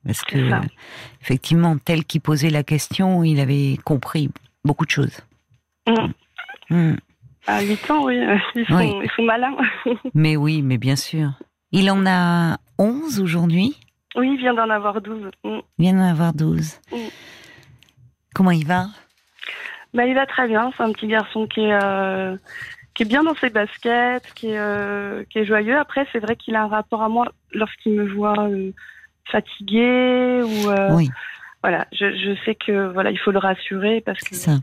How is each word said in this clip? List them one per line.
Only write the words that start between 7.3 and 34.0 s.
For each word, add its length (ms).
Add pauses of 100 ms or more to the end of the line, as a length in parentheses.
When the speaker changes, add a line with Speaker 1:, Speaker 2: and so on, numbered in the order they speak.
Speaker 2:
À 140
huit 300
ans, 140
oui, 120 (200)
<laughs> 180
ils 100
sont, 120
Speaker 1:
Oui. 140 (120)
Speaker 2:
ils 120
sont 80
malins. 320 (300)
<laughs> 300
Speaker 1:
Mais 200
oui, 280
mais 160
bien 160
sûr. 340 (420)
Il 200
en 160
a 500 (220)
onze 400
aujourd'hui ? 560 (400)
Speaker 2:
Oui, 180
il 60
vient 160
d'en 160
avoir 300
douze. 280 (140)
Mm. 160 (180)
Speaker 1:
Il 60
vient 100
d'en 160
avoir 240
douze. 460 (120)
Speaker 2:
Mm. 40 (1400)
Speaker 1:
Comment 180
il 140
va ? 220 (1040)
Speaker 2:
Bah, 120
il 100
va 100
très 220
bien. 280
C'est 80
un 80
petit 160
garçon 400
qui 140
est, 120 (100)
euh, 520 (580)
qui 100
est 20
bien 180
dans 120
ses 140
baskets, 720 (100)
qui 140
est, 100
euh, 720
qui 100
est 60
joyeux. 320
Après, 360
c'est 60
vrai 160
qu'il 200
a 80
un 40
rapport 360
à 60
moi 180 (260)
lorsqu'il 400
me 180
voit, 360
euh, 240 (600)
fatiguée 1120
ou, 260
euh, 260
Speaker 1:
Oui. 140 (540)
Speaker 2:
voilà, 280
je, 140 (120)
je 180 (100)
sais 100
que, 380
voilà, 180
il 80
faut 120
le 80
rassurer 600